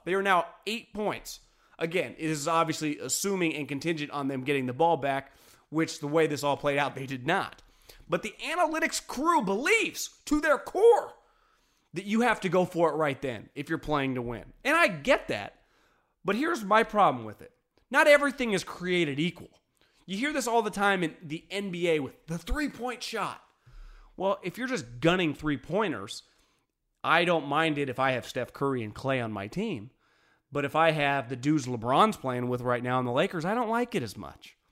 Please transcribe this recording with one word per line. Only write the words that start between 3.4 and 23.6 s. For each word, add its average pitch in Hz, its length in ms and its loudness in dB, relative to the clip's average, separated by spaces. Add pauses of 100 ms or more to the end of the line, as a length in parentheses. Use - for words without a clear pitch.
and 143 140 -6
contingent 147 420 -4
on 139 160 -4
them 135 160 -2
getting 135 240 0
the 123 60 -4
ball 165 240 2
back, 135 360 -4 (360)
which 160 320 -2
the 143 80 -6
way 160 180 4
this 143 160 -2
all 143 140 0
played 143 220 0
out, 135 180 -2
they 135 100 -10
did 127 180 -8
not. 131 380 -2 (460)
But 180 140 -2
the 214 120 -8 (100)
analytics 320 600 0
crew 311 360 2
believes 247 680 0 (160)
to 294 140 2
their 294 180 4
core - 560 6 (800)
that 190 100 -4
you 220 180 2
have 220 180 4
to 190 80 -2
go 180 160 4
for 170 260 2
it 143 60 -4
right 151 240 0
then 117 340 -6
if 135 140 -10
you're 160 100 -2
playing 135 380 -2
to 123 60 -4
win. 117 300 -10 (120)
And 294 120 2
I 339 120 4
get 208 400 0
that, 104 260 -6 (680)
but 196 120 0
here's 302 280 -2
my 214 180 6
problem 175 420 4
with 104 160 -14
it. - 120 -20 (380)
Not 302 180 6
everything 277 440 4
is 185 120 0
created 175 560 -2
equal. - 400 -6 (460)
You 185 100 -8
hear 285 160 -2
this 254 160 -2
all 233 140 4
the 208 80 -2
time 196 340 2
in 160 180 -4
the 156 280 -10
N 202 200 -6
B 175 180 -2
A 156 120 2
with - 260 -10
the 160 100 -6
three-point 247 640 -4
shot. 180 400 -6 (760)